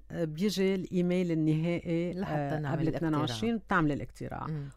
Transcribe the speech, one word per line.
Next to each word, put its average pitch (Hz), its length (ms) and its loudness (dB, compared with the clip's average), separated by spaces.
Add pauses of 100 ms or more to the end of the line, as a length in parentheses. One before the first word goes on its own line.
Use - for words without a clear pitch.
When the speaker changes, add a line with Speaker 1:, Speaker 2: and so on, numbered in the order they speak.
(120)
Speaker 1:
بيجي 170 640 0
الإيميل 180 580 2
النهائي، 165 800 2
Speaker 2:
لحتى 175 220 -4
Speaker 1:
آه، 147 240 -2
Speaker 2:
نعمل 151 180 -2
Speaker 1:
قبل 160 120 0
Speaker 2:
الاقتراع. 165 200 0
Speaker 1:
اثنين 151 120 2
وعشرين 214 380 0
بتعمل 165 340 2
الاقتراع. - 540 -6
Speaker 2:
مم. 143 300 -6